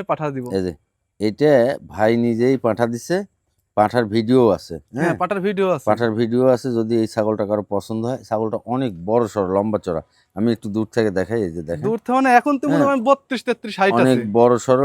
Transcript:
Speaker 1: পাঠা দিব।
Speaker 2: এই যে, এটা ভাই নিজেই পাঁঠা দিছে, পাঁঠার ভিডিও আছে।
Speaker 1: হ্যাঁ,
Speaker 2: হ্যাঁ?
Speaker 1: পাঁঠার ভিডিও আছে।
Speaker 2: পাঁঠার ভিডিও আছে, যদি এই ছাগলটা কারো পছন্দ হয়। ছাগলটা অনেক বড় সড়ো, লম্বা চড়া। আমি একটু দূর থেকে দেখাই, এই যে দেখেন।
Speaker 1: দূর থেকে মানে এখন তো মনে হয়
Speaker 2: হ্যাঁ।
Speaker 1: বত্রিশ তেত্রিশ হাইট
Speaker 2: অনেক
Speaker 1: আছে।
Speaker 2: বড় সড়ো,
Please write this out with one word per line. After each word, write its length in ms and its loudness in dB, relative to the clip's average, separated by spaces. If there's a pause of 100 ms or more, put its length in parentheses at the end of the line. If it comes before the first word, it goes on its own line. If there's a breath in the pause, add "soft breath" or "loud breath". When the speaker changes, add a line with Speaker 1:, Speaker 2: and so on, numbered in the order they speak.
Speaker 1:
পাঠা 260 -4
দিব। 220 -8
Speaker 2:
এই 100 -2
যে, 100 -4 (480)
এটা 320 2 (360)
ভাই 280 2
নিজেই 400 2
পাঁঠা 300 0
দিছে, 300 -4 (600)
পাঁঠার 300 2
ভিডিও 420 2
আছে। 260 -2
Speaker 1:
হ্যাঁ, 280 -10
Speaker 2:
হ্যাঁ? 140 0
Speaker 1:
পাঁঠার 240 -4
ভিডিও 300 -2
আছে। 160 -4
Speaker 2:
পাঁঠার 280 2
ভিডিও 320 0
আছে, 260 2
যদি 240 0
এই 100 2
ছাগলটা 400 -2
কারো 220 -2
পছন্দ 380 -4
হয়। 180 -6
ছাগলটা 420 -4
অনেক 260 -4 (120)
বড় 240 2
সড়ো, 260 -2
লম্বা 240 0
চড়া। 240 -6 (340)
আমি 160 0
একটু 160 -8
দূর 240 -2
থেকে 180 0
দেখাই, 320 -2
এই 100 -4
যে 100 -10
দেখেন। 220 -8
Speaker 1:
দূর 140 -2
থেকে 180 -4
মানে 140 2
এখন 280 4
তো 100 -8
মনে 160 2
হয় 140 0
Speaker 2:
হ্যাঁ। 80 -6
Speaker 1:
বত্রিশ 380 0
তেত্রিশ 340 -6
হাইট 160 2
Speaker 2:
অনেক 240 4
Speaker 1:
আছে। 140 -4
Speaker 2:
বড় 260 6
সড়ো, 260 2